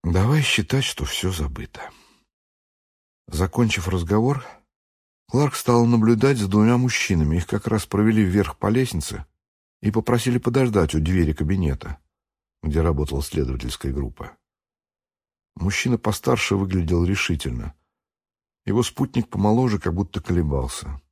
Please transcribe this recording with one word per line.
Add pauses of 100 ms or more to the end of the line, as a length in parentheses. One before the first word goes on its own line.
«Давай
считать,
что
всё
забыто». (1400)
Закончив
разговор, (840)
Кларк
стал
наблюдать
за
двумя
мужчинами.
Их
как
раз
провели
вверх
по
лестнице (540)
и
попросили
подождать
у
двери
кабинета, (640)
где
работала
следовательская
группа. (1200)
Мужчина
постарше
выглядел
решительно. (920)
Его
спутник
помоложе
как
будто
колебался. (120)